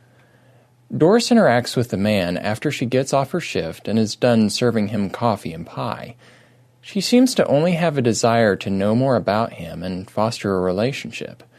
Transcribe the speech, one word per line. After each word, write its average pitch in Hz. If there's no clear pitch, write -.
Doris 196
interacts 135
with 120
the 107
man 95
after 107
she 135
gets 123
off 139
her 175
shift -
and 104
is 110
done 113
serving 110
him 101
coffee 104
and 80
pie. 120
She -
seems 254
to -
only 156
have 160
a 131
desire 113
to 98
know 98
more 131
about 107
him 82
and 92
foster 104
a 92
relationship. 92